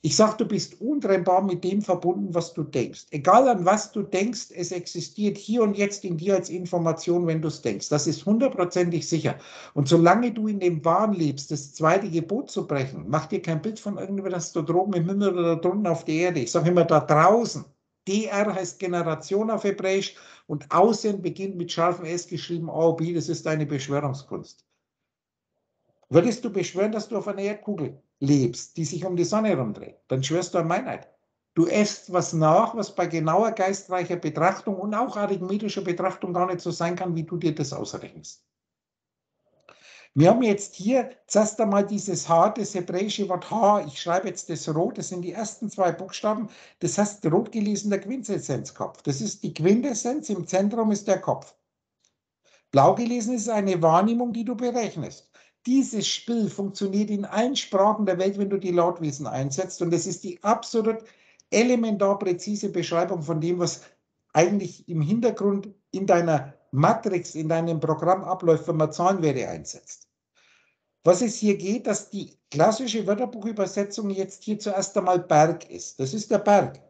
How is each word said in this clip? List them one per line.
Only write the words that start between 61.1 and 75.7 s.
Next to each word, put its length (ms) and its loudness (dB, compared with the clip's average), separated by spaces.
elementar 680 2
präzise 520 -2
Beschreibung 520 -2
von 180 -2
dem, 200 0
was 220 -2
eigentlich 560 2
im 140 -2
Hintergrund 640 0
in 140 -2
deiner 480 4
Matrix, 600 2
in 140 -6
deinem 320 0
Programm 420 2
abläuft, 460 2
wenn 80 0
man 160 2
Zahlenwerte 560 0
einsetzt. 600 -14
Was 180 6
es 140 -2
hier 240 2
geht, 280 -4
dass 220 -4
die 300 -12
klassische 560 2
Wörterbuchübersetzung 1000 -4
jetzt 360 -6
hier 140 -4
zuerst 380 -4
einmal 220 2
Berg 500 4
ist. 300 -16